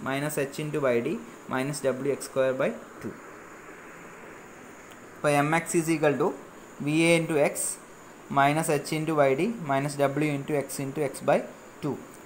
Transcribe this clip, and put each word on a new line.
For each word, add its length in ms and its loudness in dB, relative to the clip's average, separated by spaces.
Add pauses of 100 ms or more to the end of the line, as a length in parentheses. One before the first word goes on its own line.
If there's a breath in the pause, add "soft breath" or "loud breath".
minus 360 -2
h 200 -6
into 220 -4
വൈ 100 4 (100)
ഡി 80 0 (400 loud breath)
minus 340 -2
w 300 0
x 120 -10
square 320 2
by 80 2 (320)
two. 120 -8 (2000)
അപ്പോൾ 240 2
എം 100 2 (100)
എക്സ് 200 -2
is 160 2
equal 260 4
to 80 2 (580)
വി 80 2 (120)
എ 20 8 (100)
into 160 0 (140)
x 160 -2 (760)
minus 300 4 (120)
h 80 -8 (100)
into 220 0
വൈ 100 6 (100)
ഡി 60 2 (240)
minus 240 0 (100)
w 320 2
into 160 -4 (120)
x 200 -6
into 160 -4 (100)
x 180 -12
by 100 6 (440)
two. 120 -2 (300)